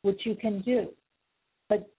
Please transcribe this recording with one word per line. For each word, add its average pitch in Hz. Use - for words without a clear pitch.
which 196
you 220
can 208
do. 240
But 208